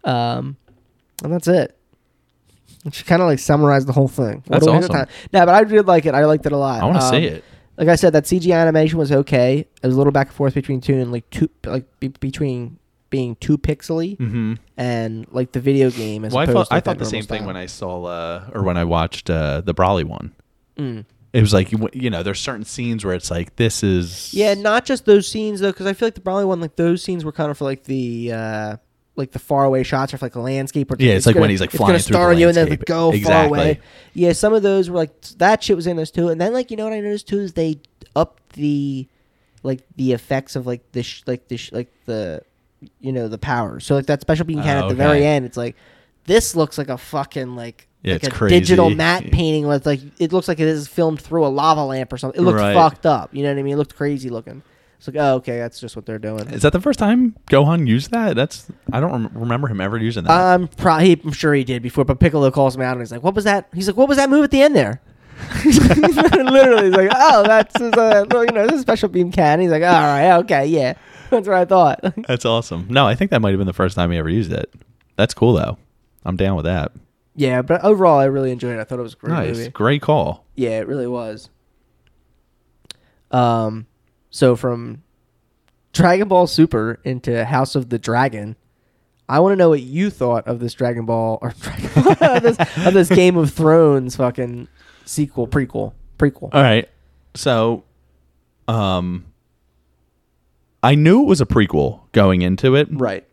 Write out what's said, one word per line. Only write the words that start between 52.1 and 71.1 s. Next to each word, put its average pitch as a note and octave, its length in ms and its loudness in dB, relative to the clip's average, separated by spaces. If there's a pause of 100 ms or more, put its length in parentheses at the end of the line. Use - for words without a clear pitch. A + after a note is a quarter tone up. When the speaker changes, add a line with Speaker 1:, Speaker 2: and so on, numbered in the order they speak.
Speaker 1:
or B2 60 -10
something. C3 240 -6
It - 20 2
looked A2 160 4
Speaker 2:
Right. G2+ 140 2
Speaker 1:
fucked D#3+ 320 2
up. C#3 280 0
You C#3 100 -6
know C#3+ 100 -2
what C#3 60 -4
I C3+ 40 -6
mean? C#3 120 -4
It - 20 -2
looked C#3+ 180 -4
crazy C#3 340 -6
looking. A#2+ 320 -14 (360)
It's - 100 -18
like, C#3 120 -10
oh, C#3 160 2
okay, B2 220 -6
that's A#2 220 -10
just - 160 -16
what A2 100 -16
they're A2 140 -10
doing. G#2+ 300 -10
Speaker 2:
Is A#2 120 -8
that C#3 100 4
the F3 80 -2
first C4+ 200 -2
time A3+ 360 0 (160)
Gohan C#3+ 340 4
used A#2+ 260 0
that? A3 240 -2
That's, C3+ 300 -4 (280)
I A#2+ 80 -2
don't E3 100 -2
rem-, A#2 240 -6
remember A#2+ 320 -4
him G2+ 140 -4
ever G2+ 160 -4
using A2+ 260 -4
that. - 80 0 (240)
Speaker 1:
Um, F3+ 120 -2 (100)
pro-, E3 220 2
he, E3+ 240 6
I'm D#3 100 -6
sure D3+ 200 0
he C#3 100 0
did A#2+ 200 -6
before, B2+ 220 -2
but C3+ 140 -2
Piccolo C#3+ 300 4
calls C3+ 260 0
him C3+ 60 -8
out B2+ 120 -4
and B2 80 -8
he's A2+ 100 -14
like, A#2+ 100 -12
"What F#3+ 140 -2
was G#3 80 -2
that?" G3+ 300 0
He's F#3 140 -6
like, G3 100 -4
"What C4 100 6
was C#4 100 2
that C#4 140 2
move D4 140 4
at C#4 60 -4
the C4+ 120 4
end D4 120 6
there?" B2 260 0 (360)
<laughs> - 280 -8
Literally, C4 1200 6
he's F#3 100 2
like, F#3+ 180 4
"Oh, B3+ 300 6
that's, A3 360 4
uh, A3 520 4
well, A#3+ 140 2
you A#3 60 0
know, G#3+ 120 0
this C4+ 120 2
is C#4 40 -4
a - 40 -6
special A3 260 0
beam F3+ 220 0
cannon." D#3 300 2
He's F3 100 0
like, D#3 120 0
"All F3+ 80 4
right, D#3 460 4
okay, C#3+ 300 0
yeah, D3 260 0 (180)